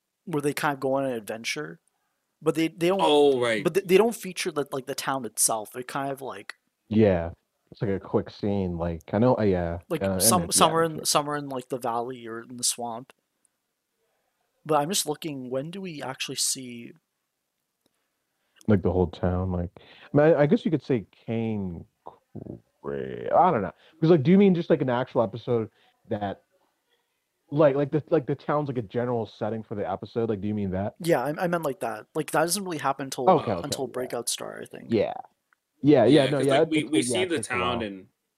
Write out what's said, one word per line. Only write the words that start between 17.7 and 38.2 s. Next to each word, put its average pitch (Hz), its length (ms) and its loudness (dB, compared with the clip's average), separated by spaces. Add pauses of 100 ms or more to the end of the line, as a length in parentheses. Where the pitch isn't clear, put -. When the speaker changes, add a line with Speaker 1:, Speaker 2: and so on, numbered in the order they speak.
Speaker 3:
Like, 101 140 4
the 90 100 0
whole 90 160 2
town, 90 440 -4
like, 87 260 -4
I - 400 -6
mean, 147 80 6 (100)
I, 135 60 2
I 147 40 6
guess 185 200 2
you 196 60 0
could 151 120 -2
say 117 280 -2
Kane 104 760 -6 (960)
Cra-, 65 520 -6
I 170 180 8
don't 120 100 2
know. 87 100 -4 (300)
'Cause, 160 80 4
like, 170 140 8
do 151 80 6
you 190 60 10
mean 196 180 8
just, 165 140 -4
like, 156 120 4
an 131 80 0
actual 127 320 0
episode 113 480 0 (400)
that, 104 340 -6 (1080)
like, 143 260 4
like, 143 160 0
the, 151 180 0
like, 151 180 2
the 143 80 -2
town's, 147 320 -2
like, 123 100 -4
a 123 40 -4
general 117 440 -2
setting 110 380 -6
for 110 120 -10
the 92 140 -6
episode? 110 400 -4
Like, 101 120 -2
do 104 80 -4
you 107 60 -2
mean 101 160 -2
that? 98 280 -4
Speaker 1:
Yeah, 165 240 0
I, 151 220 -4
I - 20 0
meant 175 160 -2
like 139 180 -4
that. 110 340 -8
Like, 156 160 -4
that 151 100 2
doesn't 175 220 -2
really 170 160 -6
happen 135 260 -2
until, 135 240 -2
Speaker 3:
Okay, 143 220 4
Speaker 1:
uh, 87 80 -2
Speaker 3:
okay, 85 60 -8
Speaker 1:
until 131 220 -6
Speaker 3:
yeah. - 60 -12
Speaker 1:
Breakout 127 360 -6
Star, 107 320 -8
I 113 40 -12
think. - 260 -12
Speaker 3:
Yeah. 101 220 0 (680)
Yeah, 143 240 8
yeah, 139 200 6
Speaker 2:
Yeah, - 20 0
Speaker 3:
no, 139 120 0
Speaker 2:
'cause, 131 80 2
Speaker 3:
yeah, 143 120 4
Speaker 2:
like, 165 40 4
Speaker 3:
it 160 60 -2
Speaker 2:
we, 151 120 0
Speaker 3:
takes, 143 100 -6
Speaker 2:
we 147 100 2
Speaker 3:
yeah, - 20 0
Speaker 2:
see 120 200 -2
Speaker 3:
it 185 60 -4
Speaker 2:
the 165 60 -2
Speaker 3:
takes 120 160 -6
a 123 60 -2
while. 123 160 -2
Speaker 2:
town 117 100 -4
in, 98 260 -12 (280)